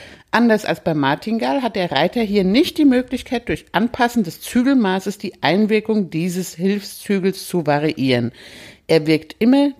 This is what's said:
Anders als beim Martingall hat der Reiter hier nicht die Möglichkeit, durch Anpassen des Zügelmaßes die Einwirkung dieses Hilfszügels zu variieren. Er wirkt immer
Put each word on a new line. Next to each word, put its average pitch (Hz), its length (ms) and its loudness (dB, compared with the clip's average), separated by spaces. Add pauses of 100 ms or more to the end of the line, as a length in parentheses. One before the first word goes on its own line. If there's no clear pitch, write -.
(320)
Anders 220 340 2
als - 180 -4
beim 160 160 -2
Martingall 214 600 -2
hat 220 160 -4
der 175 140 -4
Reiter 165 300 0
hier 202 220 0
nicht 220 340 0
die 311 80 2
Möglichkeit, 254 600 0
durch - 240 -6
Anpassen 233 520 0
des 165 180 -8
Zügelmaßes 226 760 0
die - 260 -12
Einwirkung 208 680 0
dieses 175 460 -4
Hilfszügels 196 920 -2
zu 175 180 -4
variieren. 135 640 0 (560)
Er 156 200 4
wirkt 156 320 0
immer 269 300 4 (100)